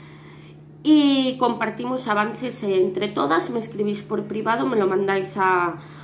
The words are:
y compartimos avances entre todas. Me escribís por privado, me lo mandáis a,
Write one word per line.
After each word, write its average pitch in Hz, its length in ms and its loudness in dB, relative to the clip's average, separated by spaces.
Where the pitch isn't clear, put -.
y 277 540 4
compartimos 240 680 -2
avances 220 560 -2
entre 196 460 0
todas. 294 420 0
Me 240 80 -4
escribís 208 440 -4
por 208 220 -6
privado, 220 420 -2
me 247 100 0
lo 202 100 4
mandáis 196 500 -2
a, 180 420 2